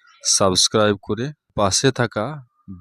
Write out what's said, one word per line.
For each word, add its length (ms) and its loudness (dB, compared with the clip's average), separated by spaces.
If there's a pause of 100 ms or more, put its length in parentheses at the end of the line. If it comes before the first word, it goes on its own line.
(220)
সাবস্ক্রাইব 800 2
করে 240 -6 (300)
পাশে 360 0
থাকা 320 -2 (560)